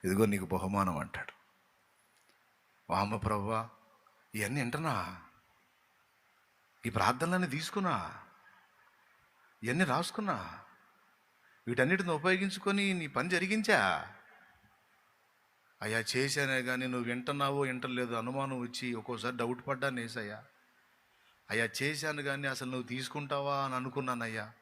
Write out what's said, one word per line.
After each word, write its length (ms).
ఇదిగో 200
నీకు 200
బహుమానం 520
అంటాడు. 360
వామ్మ 280
ప్రభువా, 520
ఇవన్నీ 260
వింటున్నా, 600
ఈ 40
ప్రార్థనలన్నీ 580
తీసుకున్నా, 640
ఇవన్నీ 200
రాసుకున్నా, 760
వీటన్నిటిని 440
ఉపయోగించుకొని 840
నీ 140
పని 220
జరిగించా. 760
అయ్యా, 220
చేశానే 440
కానీ 260
నువ్వు 200
వింటున్నావో 520
వింటలేదో 560
అనుమానం 440
వచ్చి 340
ఒక్కోసారి 440
డౌట్ 300
పడ్డాను 320
ఏసయ్యా. 440
అయ్యా, 200
చేశాను 380
కానీ 260
అసలు 240
నువ్వు 160
తీసుకుంటావా 680
అని 200
అనుకున్నానయ్యా. 760